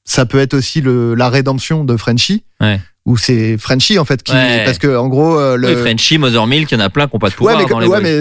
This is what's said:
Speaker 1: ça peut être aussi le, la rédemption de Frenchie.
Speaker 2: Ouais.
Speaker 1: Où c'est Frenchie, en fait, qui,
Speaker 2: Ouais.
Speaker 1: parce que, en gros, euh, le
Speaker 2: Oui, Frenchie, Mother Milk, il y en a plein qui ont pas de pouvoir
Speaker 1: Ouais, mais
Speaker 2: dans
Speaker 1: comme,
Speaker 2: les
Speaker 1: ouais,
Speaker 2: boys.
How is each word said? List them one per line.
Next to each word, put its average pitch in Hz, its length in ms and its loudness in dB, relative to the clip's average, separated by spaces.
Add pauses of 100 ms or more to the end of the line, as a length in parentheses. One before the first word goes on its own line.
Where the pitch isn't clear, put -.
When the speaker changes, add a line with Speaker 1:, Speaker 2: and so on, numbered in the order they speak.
Speaker 1:
ça 135 200 0
peut 135 140 0
être 135 140 0
aussi 139 280 -2
le, 123 340 0
la 123 140 2
rédemption 135 540 -2
de 120 140 0
Frenchie. 120 460 -2 (180)
Speaker 2:
Ouais. 104 180 0 (280)
Speaker 1:
Où 120 100 2
c'est 110 420 0
Frenchie, 135 400 0
en 151 60 0
fait, 131 180 -4
qui, - 100 -8
Speaker 2:
Ouais. 123 320 0
Speaker 1:
parce 123 140 -2
que, 135 180 0
en 120 100 0
gros, 151 300 2
euh, 135 200 2
le 123 180 2
Speaker 2:
Oui, 120 40 -2
Frenchie, 117 380 0
Mother 117 300 2
Milk, 147 240 0
il - 20 0
y 127 80 0
en - 20 0
a 98 60 0
plein 143 180 -2
qui - 80 -6
ont 107 40 -2
pas 101 100 0
de - 60 -6
pouvoir 226 200 2
Speaker 1:
Ouais, 214 60 2
mais - 80 0
Speaker 2:
dans 120 60 0
Speaker 1:
comme, 113 80 -2
Speaker 2:
les - 40 2
Speaker 1:
ouais, 196 140 2
Speaker 2:
boys. 180 80 0 (120)